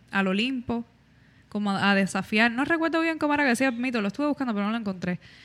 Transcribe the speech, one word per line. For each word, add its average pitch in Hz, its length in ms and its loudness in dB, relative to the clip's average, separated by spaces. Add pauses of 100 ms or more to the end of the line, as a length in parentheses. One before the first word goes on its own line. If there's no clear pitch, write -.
(100)
al 196 180 0
Olimpo 233 560 -2 (640)
como 208 220 -2
a, 196 200 4
a 202 40 6
desafiar, 196 560 2
no 247 160 -2
recuerdo 330 340 2
bien 330 180 -2
cómo 294 160 0
era 294 100 2
que 262 60 4
decía 254 180 2
el 240 80 -2
mito, 240 260 -2
lo 202 60 -2
estuve 285 180 -2
buscando 269 260 -2
pero 202 140 -2
no 214 60 -2
lo 233 60 -2
encontré. 180 400 -4 (260)